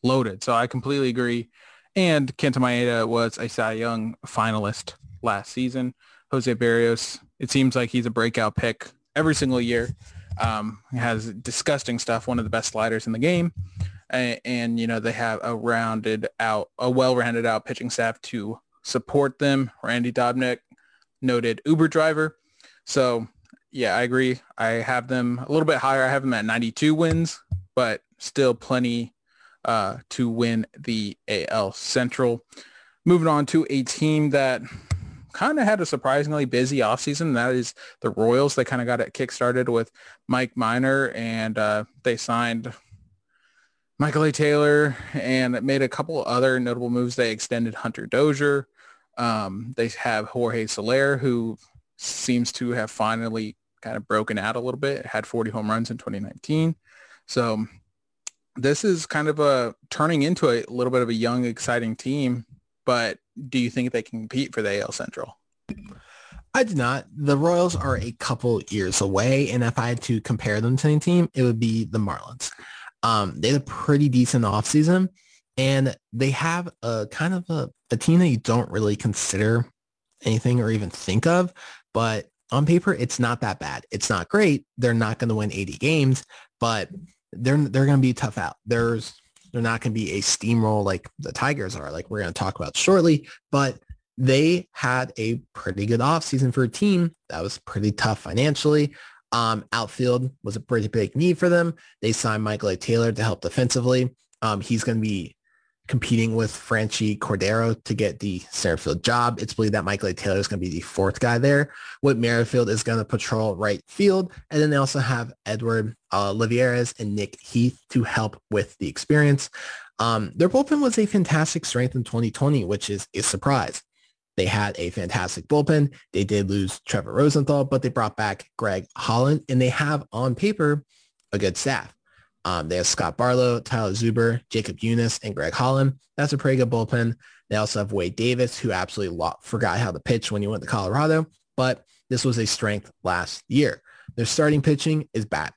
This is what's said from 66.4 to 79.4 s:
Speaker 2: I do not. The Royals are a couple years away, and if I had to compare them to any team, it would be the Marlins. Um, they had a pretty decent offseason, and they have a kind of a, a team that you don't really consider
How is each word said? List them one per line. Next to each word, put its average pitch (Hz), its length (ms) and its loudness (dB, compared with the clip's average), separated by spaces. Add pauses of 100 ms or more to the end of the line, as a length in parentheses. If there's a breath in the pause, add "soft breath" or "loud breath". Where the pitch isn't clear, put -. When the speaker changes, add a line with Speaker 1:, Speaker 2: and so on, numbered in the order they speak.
Speaker 2:
I 262 120 4
do 220 100 -4
not. 131 320 0 (100)
The 143 200 2
Royals 175 380 2
are 135 220 -2
a 117 160 -6
couple 120 560 -2
years 95 320 -2
away, 110 500 2
and 123 120 0
if 117 160 0
I 120 100 -2
had 120 140 -4
to 113 180 0
compare 107 400 -2
them 120 160 2
to 151 120 2
any 151 120 4
team, 175 340 2
it 131 80 2
would 120 180 2
be 113 240 0
the 110 140 -4
Marlins. - 520 -6 (520 loud breath)
Um, 104 380 2
they 104 80 2
had 139 140 2
a - 20 -12
pretty 147 440 2
decent 123 360 4
offseason, 151 640 4 (480 soft breath)
and 135 400 2 (160)
they 131 180 0
have 165 380 -2 (140)
a 113 280 -2
kind 175 240 -2
of 175 140 -6
a, 151 220 -4 (200)
a 120 60 0
team 160 220 4
that 180 100 6
you 123 80 4
don't 117 340 0
really 104 260 0
consider 107 720 0 (580)